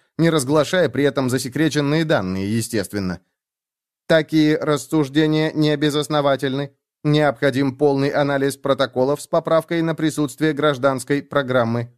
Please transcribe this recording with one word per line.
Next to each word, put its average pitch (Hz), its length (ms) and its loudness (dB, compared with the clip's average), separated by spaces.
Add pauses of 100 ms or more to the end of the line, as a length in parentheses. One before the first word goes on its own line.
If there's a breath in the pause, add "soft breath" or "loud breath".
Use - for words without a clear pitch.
(180)
не 165 120 4
разглашая 151 600 2
при 131 160 0
этом 135 240 0
засекреченные 143 760 0
данные, 101 540 -2
естественно. 101 640 -4 (840)
Такие 156 500 2
рассуждения 156 960 0
не 151 240 0
безосновательны. 143 1000 -2 (280)
Необходим 143 720 0
полный 139 320 2
анализ 139 480 0
протоколов 135 640 0
с - 60 -18
поправкой 165 540 0
на 165 140 -2
присутствие 151 580 -2
гражданской 139 680 0
программы. 120 760 -2